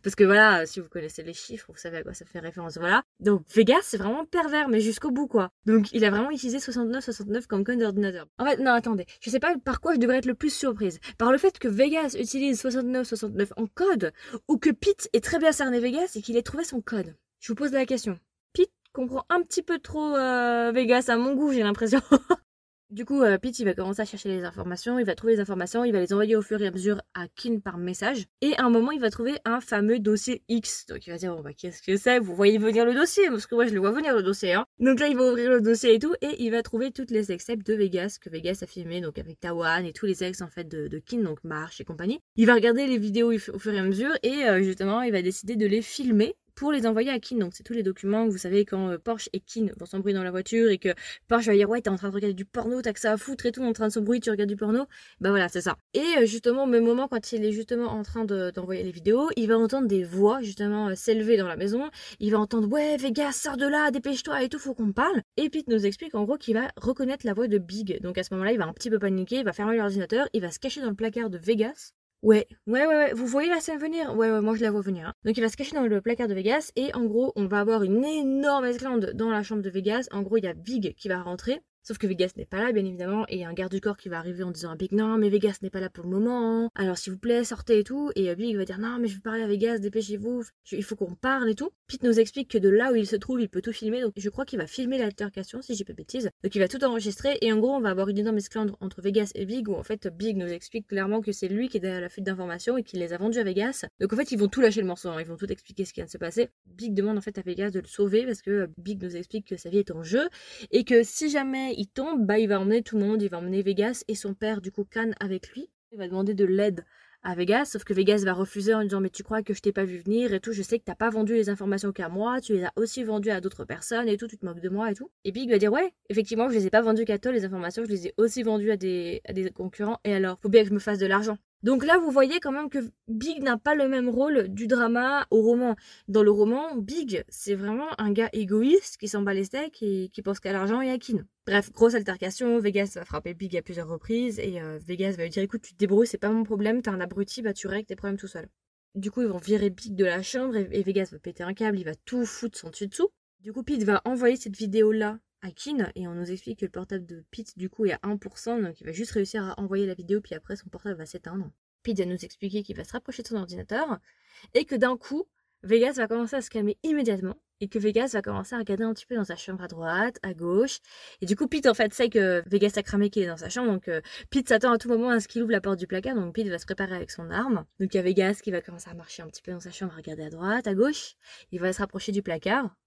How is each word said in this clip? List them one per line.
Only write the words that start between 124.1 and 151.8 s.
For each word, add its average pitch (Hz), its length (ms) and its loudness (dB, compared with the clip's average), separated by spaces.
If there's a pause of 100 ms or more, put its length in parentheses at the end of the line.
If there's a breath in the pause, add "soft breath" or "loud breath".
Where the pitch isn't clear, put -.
tout, 233 100 -6
tu 220 100 -16
te - 80 -10
moques 170 160 -10
de 180 80 -4
moi 208 220 -2
et 196 40 -2
tout. » 262 160 -12 (140)
Et 196 80 -4
Big 240 160 -4
va 220 100 6
dire, « 208 140 4
Ouais, 339 200 2 (160)
effectivement, 220 400 0
je 240 60 0
les 202 120 4
ai 185 40 -2
pas 220 120 6
vendues 220 220 2
qu'à 208 140 0
toi, 247 120 -4
les 226 140 2
informations, 185 400 -6
je 214 60 -4
les 180 180 -4
ai - 80 -10
aussi 226 260 2
vendues 214 300 2
à 208 40 2
des, 180 500 -4
à - 60 -8
des 190 180 -2
concurrents, 208 540 -6
et 208 80 0
alors, 190 280 0
faut 208 80 -4
bien 220 140 10
que 202 60 -2
je 208 60 0
me 202 60 2
fasse 208 180 -2
de 196 80 0
l'argent. » 208 320 0 (240)
Donc 254 220 2
là, 339 140 6
vous 320 120 2
voyez 269 300 4
quand 277 120 -2
même 294 180 -4
que 285 80 -4 (280)
Big 269 360 -6
n'a 240 160 2
pas 294 160 2
le 277 120 4
même 254 220 0
rôle 247 400 2
du 202 180 -6
drama 240 640 2
au 220 120 6
roman. 240 340 4 (320 loud breath)
Dans 208 140 6
le 208 80 8
roman, 240 460 2
Big, 226 520 -4
c'est - 260 -6
vraiment 214 340 -4 (100)
un 208 140 0
gars 226 200 2
égoïste 220 640 2
qui 214 120 -10
s'en 208 120 -2
bat 202 140 0
les 196 100 0
steaks 294 380 -8
et 190 280 0
qui 202 120 -14
pense 196 180 -4
qu'à 196 140 -4
l'argent 202 260 0
et 262 100 0
à 254 60 -2
Kin. 233 300 -4 (200)
Bref, 202 240 0
grosse 233 240 6
altercation, 208 640 -2
Vegas 202 340 0
va 170 100 -10
frapper 160 300 -8
Big 180 240 -8
à - 20 -2
plusieurs 170 280 -8
reprises 226 500 -4
et, 180 240 -6
euh, 156 160 -10
Vegas 180 400 -4
va 165 60 -4
lui 170 60 -6
dire, « 190 120 -2
Écoute, 214 180 -4
tu - 140 -20
te - 40 -16
débrouilles, 208 280 4
c'est 214 100 -4
pas 202 140 -2
mon 220 140 2
problème, 214 360 0
t'es 233 80 -6
un 185 120 -2
abruti, 190 420 -6
bah 214 100 -2
tu 196 140 -10
règles 202 180 -4
tes 190 120 -12
problèmes 196 200 -6
tout 196 100 -12
seul. » - 220 -14 (460)
Du 196 160 -6
coup, 254 100 -4
ils 233 80 2
vont 185 80 -2
virer 202 320 2
Big 196 260 -8
de 185 120 4
la 180 160 0
chambre 254 340 -2
et, 196 160 0
et 196 100 0
Vegas 190 300 -2
va - 60 -16
péter 175 240 -14
un 180 100 -6
câble, 208 260 -2
il 175 60 -8